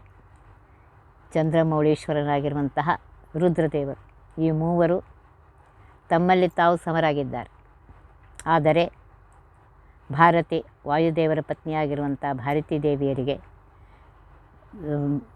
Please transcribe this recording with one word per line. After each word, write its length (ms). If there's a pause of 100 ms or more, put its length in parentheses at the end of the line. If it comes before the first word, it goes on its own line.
(1300)
ಚಂದ್ರಮೌಳೀಶ್ವರನಾಗಿರುವಂತಹ 1600 (460)
ರುದ್ರದೇವರು. 680 (400)
ಈ 100
ಮೂವರು 600 (960)
ತಮ್ಮಲ್ಲಿ 400
ತಾವು 280
ಸಮರಾಗಿದ್ದಾರೆ. 720 (960)
ಆದರೆ 380 (1300)
ಭಾರತಿ 540 (240)
ವಾಯುದೇವರ 540
ಪತ್ನಿಯಾಗಿರುವಂಥ 920
ಭಾರತೀ 480
ದೇವಿಯರಿಗೆ, 560 (1600)
ಮ್, 220 (160)